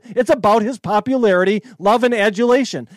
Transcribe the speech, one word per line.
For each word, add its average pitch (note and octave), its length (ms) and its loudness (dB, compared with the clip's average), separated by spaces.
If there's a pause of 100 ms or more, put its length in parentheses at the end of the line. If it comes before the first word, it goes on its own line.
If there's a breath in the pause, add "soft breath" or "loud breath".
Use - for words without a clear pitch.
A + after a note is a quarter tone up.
It's A#3 240 -4
about A3 320 2
his A3+ 180 -6
popularity, G#3 840 0 (160 loud breath)
love, A3 260 2
and A#3+ 80 2
adulation. A3 840 0